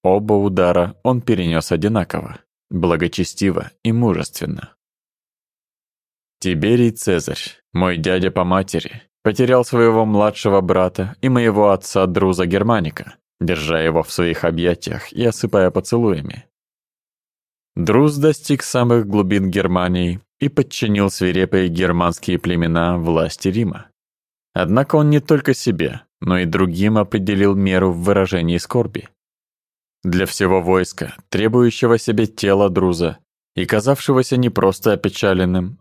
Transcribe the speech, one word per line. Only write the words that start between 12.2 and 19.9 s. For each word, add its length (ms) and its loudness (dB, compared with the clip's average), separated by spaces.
Германика, 680 -2
держа 400 -2
его 240 0
в 80 -12
своих 320 -2
объятиях 680 -4
и 120 -4
осыпая 480 0
поцелуями. 720 -4
Друз 440 2
достиг 440 0
самых 460 0
глубин 420 0
Германии 680 0